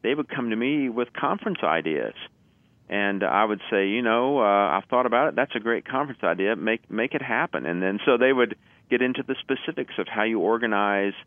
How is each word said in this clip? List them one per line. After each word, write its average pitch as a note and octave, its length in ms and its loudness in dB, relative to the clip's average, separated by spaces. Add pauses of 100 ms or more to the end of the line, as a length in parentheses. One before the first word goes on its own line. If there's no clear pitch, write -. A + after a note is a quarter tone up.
they B2 120 0
would D3 140 -4
come A#2+ 220 -4
to A2 60 -2
me C3+ 340 0
with A#2 220 -4
conference G3 500 -4
ideas, D#2 520 0 (760)
and G2+ 340 -2
I G2 220 2
would G#2+ 160 -2 (100)
say, G2 180 2
"You A2+ 140 0
know, B2 380 2
uh, G2+ 360 4
I've G2+ 100 -2
thought B2+ 200 2
about B2 220 2
it. - 80 -2
That's C3+ 180 0
a A#2 60 -2
great A2+ 260 -2
conference C3+ 380 -4
idea. F#2+ 320 2
Make, A2 340 -2
make A2 240 -2
it C#3 80 -2
happen." B2 440 -4
And F2 140 -2
then F#2+ 240 0
so B2+ 140 4
they C3 140 6
would A#2+ 240 2 (340)
get B2 100 2
into B2+ 220 0
the C3 180 -4
specifics - 560 -6
of F#2+ 120 -4
how G#2+ 160 -2
you A2+ 160 0
organize G2+ 760 0 (120)